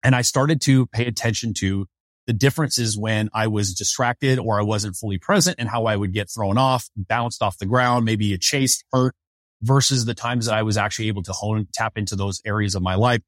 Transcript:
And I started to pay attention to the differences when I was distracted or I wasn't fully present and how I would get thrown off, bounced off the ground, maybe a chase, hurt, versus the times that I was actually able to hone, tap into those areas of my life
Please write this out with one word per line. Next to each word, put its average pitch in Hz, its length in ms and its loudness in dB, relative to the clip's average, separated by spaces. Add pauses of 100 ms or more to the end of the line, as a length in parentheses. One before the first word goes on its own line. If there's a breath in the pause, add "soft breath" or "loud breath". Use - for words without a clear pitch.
And 131 120 4
I 123 60 2
started 135 400 2
to 131 240 4
pay 117 220 -4
attention 113 480 -4
to 98 320 -2 (400)
the 120 60 0
differences 123 600 0
when 107 380 -2
I 110 140 0
was 104 260 0
distracted 127 640 0
or 110 220 0
I 107 40 2
wasn't 104 320 -2
fully 98 220 -4
present 180 420 2
and 120 80 -4
how 117 180 -2
I 110 100 2
would 101 180 -2
get 101 160 -4
thrown 104 300 0
off, 131 360 2
bounced 117 460 -2
off 101 160 -2
the 101 80 -6
ground, 123 400 2
maybe 104 280 2
a 92 40 -2
chase, 135 460 0 (100)
hurt, 127 220 2 (480)
versus 131 420 2
the 117 80 -4
times 120 320 -4
that 113 80 0
I 110 80 2
was 107 160 0
actually 107 300 -2
able 101 160 -4
to 95 80 -10
hone, 107 420 -2
tap 113 240 -4
into 101 180 -4
those 98 300 -4
areas 104 300 0
of 92 80 -2
my 92 120 0
life 117 320 2